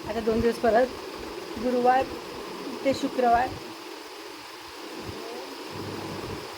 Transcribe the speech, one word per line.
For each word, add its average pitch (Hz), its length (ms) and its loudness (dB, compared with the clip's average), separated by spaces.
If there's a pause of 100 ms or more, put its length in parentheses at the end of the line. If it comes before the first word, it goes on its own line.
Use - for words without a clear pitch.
आता 220 120 -2
दोन 226 200 4
दिवस 233 140 6
परत, 233 320 8 (720)
गुरुवार 247 440 6 (800)
ते 269 100 6
शुक्रवार, 240 540 4 (3000)